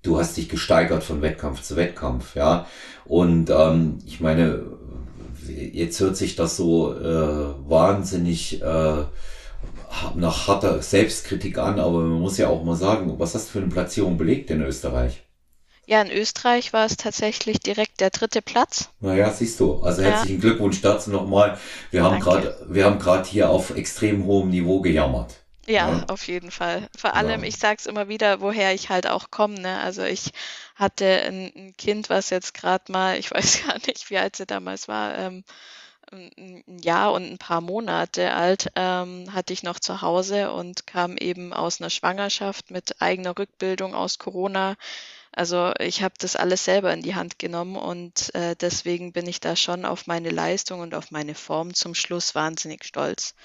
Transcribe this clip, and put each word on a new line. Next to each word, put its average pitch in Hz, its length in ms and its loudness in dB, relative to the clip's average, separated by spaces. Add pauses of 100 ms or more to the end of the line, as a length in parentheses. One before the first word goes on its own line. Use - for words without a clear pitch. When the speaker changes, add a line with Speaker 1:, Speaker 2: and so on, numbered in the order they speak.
Speaker 1:
du 80 180 2
hast - 180 -2
dich 82 100 -4
gesteigert - 560 0
von 73 180 -4
Wettkampf 73 400 -4
zu - 140 -8
Wettkampf, 67 600 -2
ja. 82 300 2 (400)
Und, 82 440 6
ähm, 80 560 6
ich - 160 -10
meine, 82 420 4 (840)
jetzt - 520 -6
hört 95 160 2
sich - 220 -2
das 85 180 0
so, 82 380 4
äh, 73 600 0 (160)
wahnsinnig, 87 920 2
äh, - 40 -4
ha-, - 1500 -2
nach - 320 0
harter 98 340 2
Selbstkritik 98 760 2
an, 98 220 0
aber 85 200 4
man 82 220 2
muss 98 160 0
ja - 100 4
auch 85 160 0
mal 85 120 0
sagen, 95 440 0
was 82 160 -2
hast - 120 -4
du - 40 -14
für 104 80 -2
eine 92 80 0
Platzierung 87 500 0
belegt 80 340 2
in 76 100 2
Österreich? 64 600 -2 (640)
Speaker 2:
Ja, 214 160 6
in 185 80 -2
Österreich 240 600 0
war 220 140 4
es 226 120 -2
tatsächlich 214 640 -2
direkt 202 380 -2
der 190 120 4
dritte 220 320 -2
Platz. - 560 0
Speaker 1:
Na 92 160 -2
ja, 104 160 6
siehst - 280 -2
du. 85 220 4
Also 90 220 2
Speaker 2:
Ja. 98 60 6
Speaker 1:
herzlichen 98 300 2
Glückwunsch 104 420 4
dazu 104 280 2
nochmal. 98 480 4 (320)
Wir 87 140 4
haben 98 160 6
Speaker 2:
Danke. 90 240 4
Speaker 1:
grad, - 140 -4 (120)
wir 98 160 4
haben 95 140 6
grad 92 260 4
hier 95 240 4
auf 92 260 2
extrem 98 500 0
hohem 95 260 4
Niveau 90 300 4
gejammert. 69 560 0 (280)
Speaker 2:
Ja, 190 240 2
Speaker 1:
Ja. 170 180 0
Speaker 2:
auf 190 200 -6
jeden 180 240 -6
Fall. 175 440 -4
Vor - 140 0
Speaker 1:
Ja. - 60 -2
Speaker 2:
allem, 220 280 0
ich 214 140 -6
sag's 214 300 0
immer 208 200 -4
wieder, 208 320 2
woher 196 360 2
ich - 140 -10
halt 180 180 0
auch - 240 0
komm, 208 240 0
ne? 185 240 -6
Also 185 240 -4
ich 190 280 -4 (440)
hatte 196 300 0
ein, 190 500 2
ein 190 200 -20
Kind, 214 360 -2
was 190 180 0
jetzt 180 240 -4
grad 185 360 -2
mal, 185 280 2
ich - 140 -6
<laughs> - 20 -8
weiß - 320 2
gar 262 120 -2 (100)
nicht, - 240 -8
wie 190 80 0
alt 196 160 -2
sie 190 100 -10
damals 190 420 -8
war, - 300 -2
ähm, 185 260 -8 (680)
ein, 185 560 -20
ein 180 120 -20
Jahr 185 340 2
und 185 100 -2
ein 180 160 -12
paar 165 220 -4
Monate 175 720 -2
alt, 180 420 0
ähm, 180 580 -4
hatte 185 200 -6
ich - 100 -8
noch 175 160 -8
zu 185 220 -6
Hause 185 500 0
und 180 340 -8
kam 180 320 -4
eben 180 340 -6
aus 170 300 -4
einer 170 80 -10
Schwangerschaft 196 800 -4
mit - 320 -8
eigener 180 360 -2
Rückbildung 190 580 -6
aus 185 240 -4
Corona. 190 560 -2 (560)
Also 175 480 0
ich 180 220 -2
hab 185 160 -2
das - 180 -4
alles 180 300 2
selber 185 260 4
in 165 120 -4
die 180 100 -4
Hand 175 240 -8
genommen 175 380 -6
und, 175 580 -6
äh, 170 260 -2
deswegen 175 540 -4
bin 175 140 -4
ich 175 120 -8
da 170 160 -2
schon 175 300 -2
auf - 220 -6
meine 170 240 -4
Leistung 175 480 -2
und 170 160 -10
auf 165 160 -10
meine 151 240 -8
Form 165 400 -6
zum 170 180 -4
Schluss - 400 -4
wahnsinnig 156 500 -6
stolz. - 600 -6